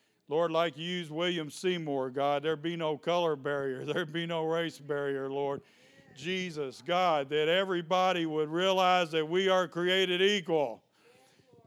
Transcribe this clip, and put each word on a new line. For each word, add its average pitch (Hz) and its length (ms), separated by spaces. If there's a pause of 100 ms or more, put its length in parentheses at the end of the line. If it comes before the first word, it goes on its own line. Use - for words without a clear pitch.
(280)
Lord, 160 220
like 160 280
you 165 100
used 175 220
William 160 400
Seymour, 151 600
God, 139 320
there 156 140
be 165 200
no 156 200
color 170 400
barrier, 139 480
<laughs> 147 80
there 170 140
be 165 200
no 165 180
race 165 340
barrier, 143 500
Lord. 139 320 (560)
Jesus, 151 680
God, 170 440
that 151 180
everybody 185 760
would 156 240
realize 180 640
that 156 180
we 185 200
are 185 180
created 180 560
equal. 165 600 (840)